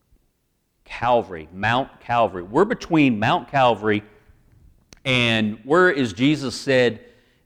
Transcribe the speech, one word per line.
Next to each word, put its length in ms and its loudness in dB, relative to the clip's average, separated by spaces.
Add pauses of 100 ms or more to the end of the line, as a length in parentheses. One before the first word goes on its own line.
(840)
Calvary, 680 -2
Mount 480 -4
Calvary. 420 -2
We're 220 0
between 540 0
Mount 300 -2
Calvary 540 0 (1000)
and 600 0
where 260 4
is 220 -2
Jesus 480 -2
said, 400 0 (460)